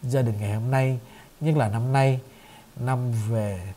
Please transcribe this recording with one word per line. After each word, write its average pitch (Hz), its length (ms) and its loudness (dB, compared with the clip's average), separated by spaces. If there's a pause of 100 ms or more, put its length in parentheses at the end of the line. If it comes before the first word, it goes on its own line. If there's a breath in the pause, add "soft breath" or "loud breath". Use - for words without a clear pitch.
gia 131 200 0
đình 113 180 0
ngày 104 140 -2
hôm 113 180 -2
nay, 131 280 2 (400 loud breath)
nhất 151 180 2
là 117 120 2
năm 117 240 0
nay, 135 260 4 (560 loud breath)
năm 123 360 -2 (180)
về 98 480 -2